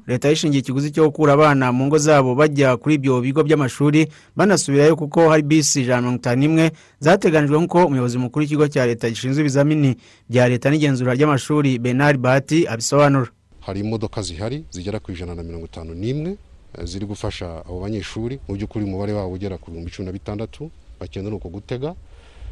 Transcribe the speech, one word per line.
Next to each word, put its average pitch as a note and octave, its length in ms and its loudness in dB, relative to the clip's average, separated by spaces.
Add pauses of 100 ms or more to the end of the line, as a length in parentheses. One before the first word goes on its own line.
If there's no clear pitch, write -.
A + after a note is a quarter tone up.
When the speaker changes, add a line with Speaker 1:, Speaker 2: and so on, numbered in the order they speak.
Speaker 1:
leta B2+ 240 0
yishingiye D3+ 320 2
ikiguzi C#3 320 -4
cyo D#3 160 4
gukura D3+ 220 2
abana C#3 400 4
mu C3 140 0
ngo D3+ 120 2
zabo C#3+ 360 4
bajya C#3 440 2
kuri D3+ 160 0
ibyo C3+ 260 0
bigo C3+ 220 0
by'amashuri D3 640 2 (300)
banasubirayo, D#3 580 4
kuko D#3 360 2
hari D#3 120 4
bisi D3 400 2
ijana B2 180 2
na - 60 -2
mirongo B2 160 -2
itanu B2 160 0
n'imwe D#3+ 320 4 (300)
zateganijwe, D#3 580 4
nk'uko F3 280 4
umuyobozi B2+ 320 0
mukuru B2+ 240 -2
w'ikigo D3 280 0
cya C3 160 0
leta A#2 240 -2
gishinzwe C3 320 -2
ibizamini C#3+ 560 2 (320)
bya B2 180 4
leta B2 220 0
n'igenzura C3+ 440 0
ry'amashuri, C#3+ 640 0
Bernard B2+ 440 0
Bahati, C#3 480 2
abisobanura. C#3 600 2 (360)
Speaker 2:
Hari G2 140 -6
imodoka A2 420 -6
zihari A2 480 -8
zigera G2 320 -8
ku - 80 -16
ijana F2 240 -10
na E2+ 80 -12
mirongo E2 240 -12
itanu E2 280 -14
n'imwe, D3 440 -6 (400)
eh, E2 80 -12
ziri F#2+ 200 -10
gufasha F#2 600 -10
abo F2+ 160 -10
banyeshuri. A2 640 -8
Mu G2+ 80 -8
by'ukuri G#2 320 -8
umubare G2+ 260 -6
wabo F#2+ 220 -6
ugera F#2+ 240 -10
ku E2+ 160 -18
bihumbi E2+ 160 -12
cumi F#2+ 160 -12
na F#2 60 -10
bitandatu A2 580 -12 (300)
bakenera G2+ 340 -10
uko F#2 160 -12
gutega, B2+ 440 -10 (580)